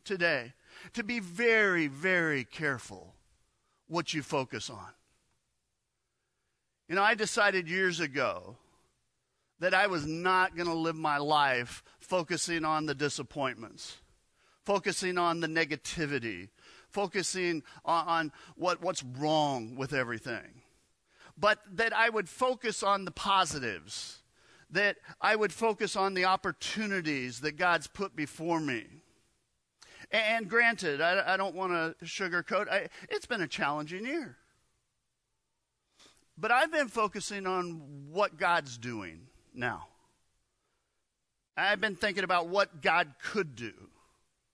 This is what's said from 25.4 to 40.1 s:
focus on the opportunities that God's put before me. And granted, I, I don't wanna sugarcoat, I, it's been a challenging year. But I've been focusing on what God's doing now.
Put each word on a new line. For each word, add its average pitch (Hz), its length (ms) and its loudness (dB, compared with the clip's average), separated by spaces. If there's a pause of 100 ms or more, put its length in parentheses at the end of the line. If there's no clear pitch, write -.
focus 220 440 0
on 190 180 2
the 185 120 2
opportunities 170 1120 -2
that 151 160 -4
God's 170 300 2
put - 280 -8
before 160 460 -2
me. 127 240 -2 (1300)
And 220 380 0
granted, 196 520 2
I, 175 340 4
I - 40 4
don't 190 160 -2
wanna 170 400 -2 (100)
sugarcoat, 180 680 -2
I, 190 180 0 (200)
it's 415 180 -6
been 226 140 -2
a 156 80 -2
challenging 151 560 -4
year. 262 320 -6 (2000)
But 214 140 -2
I've 311 220 6
been 294 160 2
focusing 202 580 -2
on 175 360 -2 (280)
what 185 260 0
God's 156 400 0
doing 104 440 -8 (340)
now. 113 320 -4 (1700)